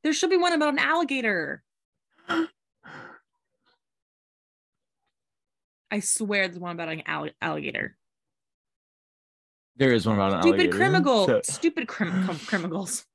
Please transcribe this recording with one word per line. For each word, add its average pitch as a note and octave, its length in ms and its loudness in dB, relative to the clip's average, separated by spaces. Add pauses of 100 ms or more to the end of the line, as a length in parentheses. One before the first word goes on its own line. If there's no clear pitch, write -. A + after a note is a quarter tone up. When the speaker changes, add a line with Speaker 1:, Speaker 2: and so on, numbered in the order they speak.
Speaker 1:
There D4+ 100 0
should E4 160 0
be F#4 80 4
one F4 160 4
about D4 200 2
an C#4 60 -2
alligator. A#3 880 -2
Speaker 2:
<gasps> - 60 -20 (4000)
Speaker 1:
I G#3 80 -2
swear G3+ 480 -2
there's F3 120 -10
one F3 160 -10
about E3 140 -8
an D#3+ 160 -8
alli-, D3+ 340 -6
alligator. - 560 -6 (1800)
Speaker 2:
There C3 160 6
is G#2+ 140 4
one G#2+ 80 4
about G2 180 4
an F#2 80 0
Speaker 1:
Stupid E4+ 180 6
Speaker 2:
alligator. - 180 2
Speaker 1:
criminal. C#4 500 4
Speaker 2:
So F3 160 4
Speaker 1:
Stupid E4 440 -4
crim-, F#3 380 -2
crim-, E3+ 140 -4
Speaker 2:
<gasps> - 80 -14
Speaker 1:
criminals. F3+ 680 -4